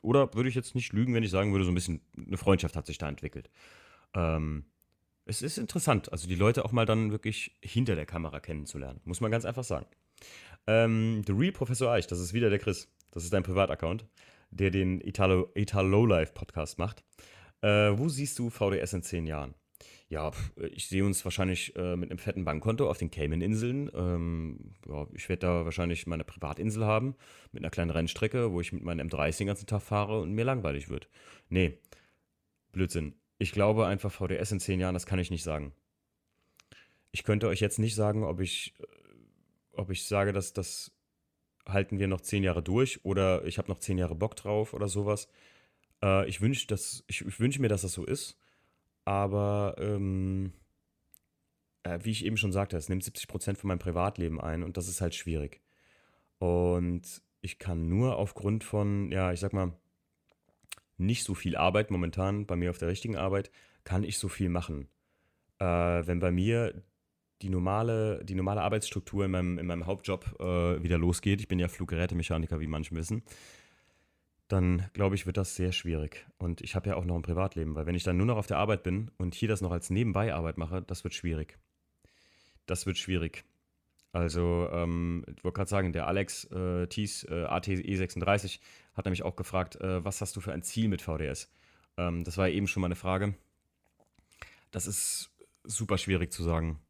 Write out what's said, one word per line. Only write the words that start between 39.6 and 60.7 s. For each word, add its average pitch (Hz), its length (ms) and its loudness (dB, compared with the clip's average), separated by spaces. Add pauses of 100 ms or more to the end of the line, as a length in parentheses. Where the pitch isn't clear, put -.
ob 95 160 -4
ich 92 160 -4
sage, 101 260 2
dass 95 220 -2
das - 380 -6 (760)
halten 98 300 0
wir 98 100 2
noch 92 140 0
zehn 101 220 0
Jahre 85 180 2
durch 113 420 2
oder 95 400 4
ich 87 140 -4
hab 101 100 -4
noch 95 120 -4
zehn 92 180 0
Jahre 87 160 0
Bock 87 220 -2
drauf 107 380 -2
oder 101 140 -2
sowas. 101 400 0 (760)
Äh, 95 260 4
ich 95 100 -6
wünsch, 117 280 2
dass, - 400 -4
ich, - 180 -6
ich 98 140 -8
wünsche 135 200 2
mir, 123 100 4
dass 98 120 2
das 92 120 -4
so 90 120 -6
ist, - 320 -4 (680)
aber, 101 760 2
ähm, 95 760 0 (1300)
äh, 87 200 -4
wie 110 80 -2
ich 107 120 -4
eben 104 140 0
schon 101 140 2
sagte, 98 260 0
es 80 100 -4
nimmt 92 160 0
siebzig - 240 -10
Prozent 98 300 -4
von 98 100 -6
meinem 92 120 0
Privatleben 87 600 0
ein 80 240 -4
und 85 140 -6
das 90 100 -6
ist 87 140 -4
halt 87 140 0
schwierig. 76 460 -4 (800)
Und 87 840 2 (200)
ich - 180 -10
kann 82 300 -2
nur 113 280 4
aufgrund 104 460 0
von, 101 480 0
ja, 92 220 2
ich 85 60 -2
sag 95 120 -2
mal, 92 220 0 (1200)